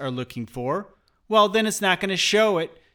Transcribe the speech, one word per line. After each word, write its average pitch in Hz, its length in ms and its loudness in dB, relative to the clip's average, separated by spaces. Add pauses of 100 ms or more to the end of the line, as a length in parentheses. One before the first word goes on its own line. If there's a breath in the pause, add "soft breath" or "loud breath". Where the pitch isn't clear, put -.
are 139 80 -6
looking 123 380 -8
for, 135 480 -6 (340 soft breath)
well, 214 180 6
then 214 200 0
it's 208 120 -4
not 185 220 0
gonna 196 160 -4
show 208 400 2
it 160 180 -4 (200 soft breath)